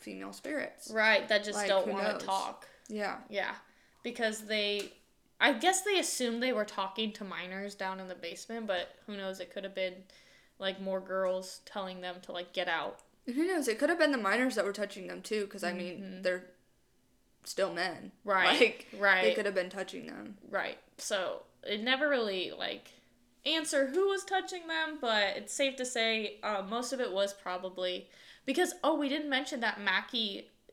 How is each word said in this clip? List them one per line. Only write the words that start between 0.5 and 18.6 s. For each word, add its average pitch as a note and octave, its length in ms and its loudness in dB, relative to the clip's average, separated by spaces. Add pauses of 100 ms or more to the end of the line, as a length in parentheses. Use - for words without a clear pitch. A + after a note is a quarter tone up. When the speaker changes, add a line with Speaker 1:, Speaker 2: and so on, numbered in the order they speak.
Speaker 2:
Right, G#3+ 380 4
that G#3 160 4
just G#3 140 -2
Speaker 1:
Like, G3+ 100 2
Speaker 2:
don't F#3+ 180 4
Speaker 1:
who G#3 60 0
Speaker 2:
wanna G3+ 220 0
Speaker 1:
knows? - 80 -6
Speaker 2:
talk. F#3+ 440 -2 (220)
Speaker 1:
Yeah. G#3 400 -4
Speaker 2:
Yeah. G3+ 280 -4 (460)
Because A3 440 -2
they, G#3 460 0 (480)
I C4+ 120 8
guess F#4 300 4
they G4+ 160 4
assumed A#3+ 440 0
they B3+ 120 2
were G#3+ 100 2
talking G#3 500 -4
to - 100 -12
minors F#3 500 -8
down F#3+ 260 -4
in F#3 80 -10
the F#3 60 -8
basement, G#3+ 520 -8
but F3+ 300 0 (100)
who G#3 120 -8
knows? F#3+ 220 -6
It F3+ 100 -10
could F#3+ 140 -8
have F#3+ 100 -8
been, F#3+ 300 -4 (540)
like, F#3+ 220 -2
more F#3+ 200 -2
girls F#3 680 -2
telling F#3 340 -8
them F3+ 220 -8
to, - 100 -12
like, F3+ 220 -8
get F3+ 140 0
out. D#3+ 320 -2 (260)
Speaker 1:
Who C4 200 2
knows? E4+ 220 0
It A3 100 2
could D4 120 4
have E4+ 80 2
been D4+ 140 6
the C4+ 60 2
minors A3+ 360 4
that G#3 100 2
were G3+ 80 0
touching G3+ 360 -6
them, F3+ 120 -10
too, G#3 260 -2
'cause, G3+ 160 -10
I F3+ 120 0
mean, F3+ 260 -6
Speaker 2:
Mm-hmm. F#3+ 220 -10
Speaker 1:
they're F3+ 280 0 (920)
still F#3 300 0
men. F3 380 -4 (120)
Speaker 2:
Right, F#3+ 360 6